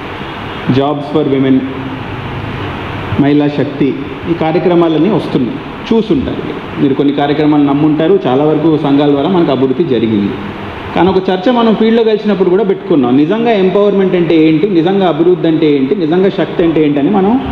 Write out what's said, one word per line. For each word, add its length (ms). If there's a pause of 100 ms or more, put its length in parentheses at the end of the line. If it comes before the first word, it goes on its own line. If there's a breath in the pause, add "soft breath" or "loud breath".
(720)
jobs 460
for 160
women, 240 (1600)
మహిళా 280
శక్తి, 460 (360)
ఈ 100
కార్యక్రమాలన్నీ 720
వస్తున్నాయి, 460 (380)
చూసుంటారు 420
మీరు. 460
మీరు 120
కొన్ని 200
కార్యక్రమాలు 500
నమ్ముంటారు, 600
చాలా 180
వరకు 380
సంఘాల 280
ద్వారా 180
మనకు 220
అభివృద్ధి 340
జరిగింది. 460 (640)
కానీ 140
ఒక 80
చర్చ 340
మనం 240
ఫీల్డ్‌లో 300
కలిసినప్పుడు 460
కూడా 140
పెట్టుకున్నాం. 520
నిజంగా 340
ఎంపవర్‌మెంట్ 640
అంటే 340
ఏంటి, 220
నిజంగా 380
అభివృద్ధి 400
అంటే 260
ఏంటి, 220
నిజంగా 320
శక్తి 360
అంటే 200
ఏంటి 140
అని 120
మనం 300 (120)